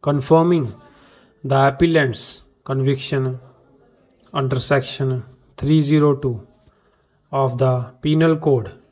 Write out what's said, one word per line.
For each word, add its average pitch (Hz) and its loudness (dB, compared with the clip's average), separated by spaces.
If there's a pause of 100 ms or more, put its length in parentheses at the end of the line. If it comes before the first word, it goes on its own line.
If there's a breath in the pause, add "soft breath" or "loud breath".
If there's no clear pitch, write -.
confirming 151 2 (680 soft breath)
the 135 2
appellant's 143 0 (200)
conviction 131 -2 (920)
under 135 -2
section 135 -2 (340)
three 151 2
zero 147 2
two 127 -6 (840)
of 131 -2
the 127 0
Penal 156 2
Code 131 0 (200)